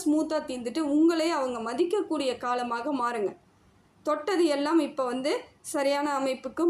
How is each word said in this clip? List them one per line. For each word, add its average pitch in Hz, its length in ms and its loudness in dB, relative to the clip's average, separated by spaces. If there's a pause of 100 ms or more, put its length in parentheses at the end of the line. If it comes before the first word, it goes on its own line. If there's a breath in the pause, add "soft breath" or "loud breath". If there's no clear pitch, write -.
ஸ்மூத்தா 311 420 2
தீர்ந்துட்டு 247 340 -4
உங்களே 320 480 4
அவங்க 247 440 -2
மதிக்கக்கூடிய 302 680 0
காலமாக 247 540 -2
மாறுங்க. 240 440 -2 (680)
தொட்டது 311 420 0
எல்லாம் 294 340 2
இப்ப 269 260 0
வந்து 262 360 -2 (200)
சரியான 285 580 0
அமைப்புக்கு 269 520 -2